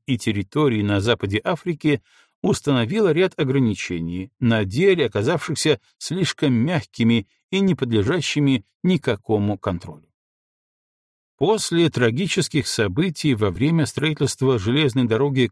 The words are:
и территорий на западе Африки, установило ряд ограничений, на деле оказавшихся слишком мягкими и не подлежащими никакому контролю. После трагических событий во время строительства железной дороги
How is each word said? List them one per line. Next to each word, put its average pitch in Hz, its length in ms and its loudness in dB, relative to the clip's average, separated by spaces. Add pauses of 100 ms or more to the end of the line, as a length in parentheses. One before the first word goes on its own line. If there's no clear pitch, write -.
и 123 120 -2
территорий 110 640 0
на 101 160 0
западе 104 440 0
Африки, 151 580 -2 (400)
установило 156 720 0
ряд 175 260 0
ограничений, 95 1000 -2
на 113 260 2
деле 160 400 2
оказавшихся 143 760 -2 (200)
слишком 156 540 -2
мягкими 117 720 0 (220)
и 190 120 0
не 185 140 4
подлежащими 135 880 0 (180)
никакому 104 760 0
контролю. - 520 -8 (1300)
После 170 520 2
трагических 135 800 0
событий 127 680 -2
во 101 160 0
время 143 340 0
строительства 135 760 -2
железной 127 460 0
дороги 127 460 2